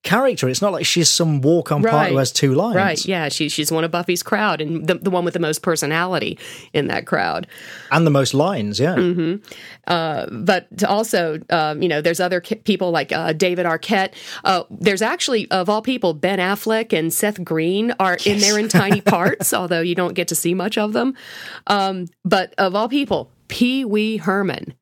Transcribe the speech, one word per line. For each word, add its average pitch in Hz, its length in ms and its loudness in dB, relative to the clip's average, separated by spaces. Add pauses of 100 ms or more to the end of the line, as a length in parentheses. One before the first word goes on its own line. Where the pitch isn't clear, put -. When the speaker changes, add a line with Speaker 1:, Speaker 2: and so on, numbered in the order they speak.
Speaker 1:
character. 220 440 2
It's 127 140 -2
not 202 100 2
like 151 140 -4
she's 170 240 2
some 151 320 2
walk-on 151 420 2
part 151 260 4
who 139 60 2
Speaker 2:
Right. 135 40 4
Speaker 1:
has 127 120 0
two 135 220 2
lines. 202 240 2
Speaker 2:
Right, 185 280 0
yeah. 170 220 -2
She, 147 220 -4
she's 151 240 -2
one 160 100 0
of 165 80 -2
Buffy's 175 320 -2
crowd 208 380 0
and 156 260 -2
the, 185 60 4
the - 160 -2
one 180 160 0
with 165 80 -2
the 180 60 -2
most 156 240 -2
personality 160 760 -2 (320)
in 143 160 0
that - 180 -4
crowd. 85 400 -2 (460)
Speaker 1:
And 165 160 4
the 151 40 4
most 139 220 2
lines, 135 460 0
yeah. 165 160 2
Speaker 2:
Mm-hmm. 175 480 0 (420)
Uh, 165 460 -2
but 175 360 0 (200)
also, 180 520 0 (100)
um, 151 320 0
you 180 80 2
know, 151 120 2
there's 170 200 0
other 180 180 0
ki-, 208 160 -6
people 185 360 0
like, 156 200 0
uh, 160 220 -2
David 180 320 0
Arquette. 190 480 0 (320)
Uh, 185 240 2
there's 190 320 0
actually, 247 500 0
of 185 160 0
all 214 140 2
people, 220 320 0
Ben 180 260 -2
Affleck 220 580 0
and 160 160 0
Seth 208 300 -2
Green 180 560 0
are 185 140 2
in 202 240 0
Speaker 1:
Yes. 208 100 2
Speaker 2:
there 208 120 2
in 220 100 -2
tiny 196 320 4
Speaker 1:
<laughs> 196 140 4
Speaker 2:
parts, 185 380 0
although 175 280 0
you 175 140 0
don't 175 180 0
get 175 160 -2
to 165 60 -4
see 175 180 0
much 190 240 -2
of 214 160 0
them. 262 220 0 (500)
Um, 190 400 0 (180)
but 190 340 2
of 190 180 2
all 220 120 2
people, 220 440 -2 (180)
Pee 262 340 2
Wee 214 340 0
Herman. 190 640 -2